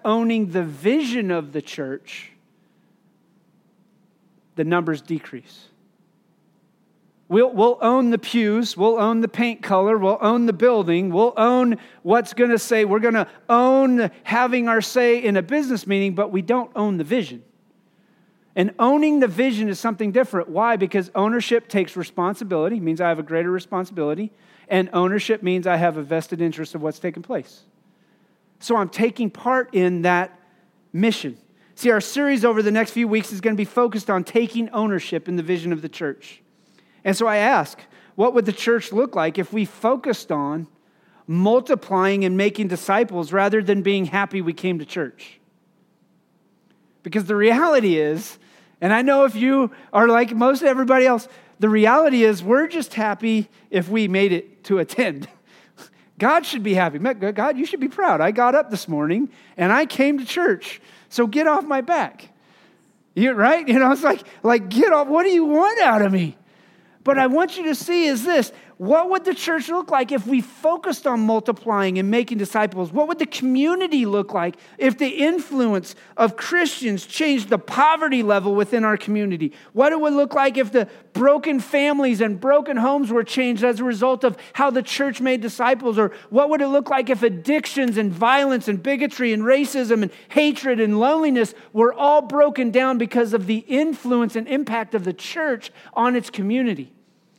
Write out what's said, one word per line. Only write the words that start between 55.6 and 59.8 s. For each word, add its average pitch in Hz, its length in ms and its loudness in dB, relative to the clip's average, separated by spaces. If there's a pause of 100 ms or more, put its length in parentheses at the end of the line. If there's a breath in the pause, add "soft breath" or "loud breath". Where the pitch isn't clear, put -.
<laughs> - 420 -20
God 294 260 2
should 254 160 -8
be 196 140 0
happy. 165 240 0
"God, 214 580 -4
you 277 80 -4
should 330 140 -8
be 269 80 -4
proud. 262 340 0
I 170 80 2
got 240 240 0
up 294 160 0
this 208 180 -8
morning 165 420 -2 (260 loud breath)
and 180 160 2
I 269 160 2